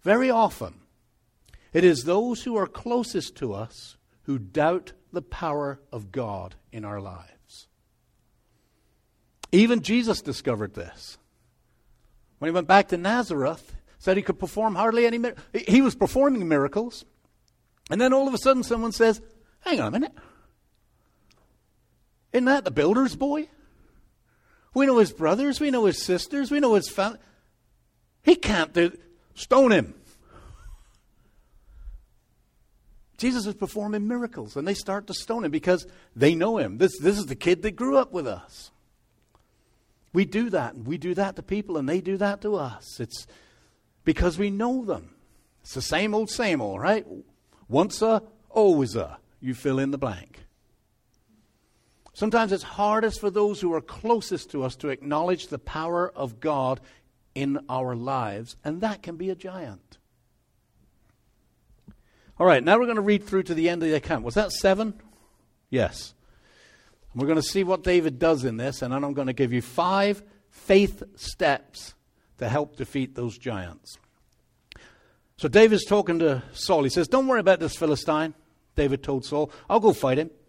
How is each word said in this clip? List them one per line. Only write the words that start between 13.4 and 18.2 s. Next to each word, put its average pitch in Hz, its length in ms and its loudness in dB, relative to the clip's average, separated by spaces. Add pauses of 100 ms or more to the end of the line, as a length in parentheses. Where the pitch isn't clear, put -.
said 190 160 2
he 196 80 2
could - 160 -2
perform 208 360 -2
hardly 226 300 4
any 233 120 2
mir-, 233 180 -4 (160)
he, - 80 -4
he 240 220 6
was 269 120 2
performing 254 540 2
miracles, 156 560 -2 (840)
and 180 100 -2
then 262 140 4
all 269 160 4